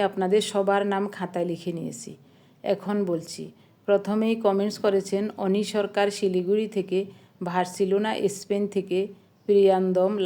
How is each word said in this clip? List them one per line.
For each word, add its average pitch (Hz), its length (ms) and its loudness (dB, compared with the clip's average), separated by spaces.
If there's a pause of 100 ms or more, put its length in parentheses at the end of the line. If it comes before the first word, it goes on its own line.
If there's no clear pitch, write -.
আপনাদের 190 340 2 (100)
সবার 196 320 2 (100)
নাম 196 100 -2 (120)
খাতায় 175 360 -4
লিখে 170 260 -6
নিয়েছি। 156 340 -10 (640)
এখন 208 240 -4 (140)
বলছি, 165 320 -6 (440)
প্রথমেই 208 480 2 (100)
কমেন্টস 202 400 0
করেছেন 196 380 0 (220)
অনি 196 160 2 (120)
সরকার 202 340 0 (100)
শিলিগুড়ি 190 500 0 (100)
থেকে, 185 220 -2 (480)
বার্সেলোনা 185 640 0 (240)
স্পেন 202 280 -4 (120)
থেকে, 185 240 -2 (480)
প্রিয়ান্দম 190 640 6 (140)